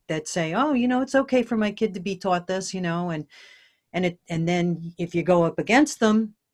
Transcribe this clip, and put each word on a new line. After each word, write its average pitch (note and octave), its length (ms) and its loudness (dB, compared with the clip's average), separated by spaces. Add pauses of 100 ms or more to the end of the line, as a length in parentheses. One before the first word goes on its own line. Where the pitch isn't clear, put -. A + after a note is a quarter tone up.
that D#3 200 -6
say, D#3+ 240 -4
"Oh, C4+ 220 0
you B3 140 2
know, B3+ 120 0
it's C4+ 140 -6
okay C4 280 2
for A#3+ 140 -2
my G#3+ 140 0
kid G#3 240 -2
to F#3+ 60 -8
be F#3 160 -6
taught F3+ 320 -2
this," F#3+ 260 -4
you F#3 60 -4
know, F3 300 -2
and, D#3 160 -6 (640)
and F3+ 120 -2
it, F3 140 -2 (100)
and E3 200 -2
then E3+ 500 -2
if E3+ 160 -6
you E3+ 80 0
go F3 220 4
up D#3+ 140 -2
against B3+ 420 2
them, A3 340 2 (200)